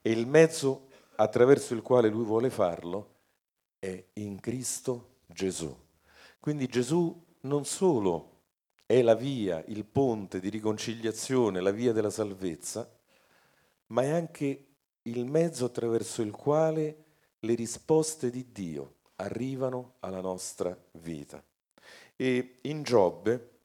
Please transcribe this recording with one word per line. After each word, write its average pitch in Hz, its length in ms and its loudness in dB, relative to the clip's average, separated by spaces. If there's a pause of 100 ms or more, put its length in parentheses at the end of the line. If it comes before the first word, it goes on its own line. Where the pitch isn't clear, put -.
E 107 100 -2
il 113 160 0
mezzo 147 600 4 (280)
attraverso 123 580 6
il 110 80 -4
quale 123 260 4
Lui 113 160 0
vuole 113 260 0
farlo 90 680 -4 (600)
è 92 260 -10 (100)
in 101 260 -10
Cristo 120 760 -8 (100)
Gesù. 87 480 -6 (640)
Quindi 147 280 -4
Gesù 143 600 0 (140)
non 139 240 -2
solo 104 720 0 (500)
è 120 160 6
la 113 120 8
via, 107 520 -4
il 104 180 -8
ponte 110 560 -2
di 95 80 -4
riconciliazione, 110 1120 -2
la 98 120 2
via 117 200 0
della 107 180 2
salvezza, 98 800 -6 (1000)
ma 117 140 0
è 139 80 0
anche 156 560 -4 (360)
il 120 220 -6
mezzo 151 400 0
attraverso 117 580 -2
il 107 80 -2
quale 156 720 0 (360)
le 113 140 2
risposte 135 760 0
di 127 220 -10
Dio 78 440 -8 (200)
arrivano 127 840 -6
alla 95 200 -8
nostra 92 560 -6 (160)
vita. 78 500 -12 (720)
E 127 460 -2
in 151 200 -6
Giobbe 113 840 2